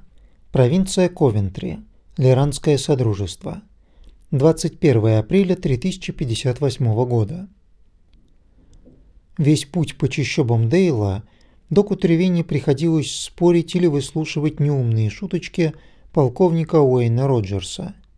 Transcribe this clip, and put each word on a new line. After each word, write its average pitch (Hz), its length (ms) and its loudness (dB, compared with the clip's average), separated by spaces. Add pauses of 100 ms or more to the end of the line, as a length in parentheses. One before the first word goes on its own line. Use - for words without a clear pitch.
(540)
Провинция 180 560 2
Ковентри. 110 720 -2 (360)
Лиранское 139 600 2
Содружество. 113 840 -4 (720)
Двадцать 156 480 0
первое 110 400 4
апреля 180 380 0
три 135 180 -2
тысячи 185 380 -6
пятьдесят 123 480 -4
восьмого 123 440 0
года. 120 440 -2 (1900)
Весь 151 280 2
путь 165 320 -6
по 143 100 -2
чащобам 117 600 0
Дейла 113 540 0 (460)
доку 202 280 2
Тревени 170 460 2
приходилось 147 680 0
спорить 175 640 0
или 175 120 2
выслушивать 151 760 -2
неумные 120 480 0
шуточки 165 640 -4 (400)
полковника 160 680 2
Уэйна 127 480 2
Роджерса. 101 680 -4 (220)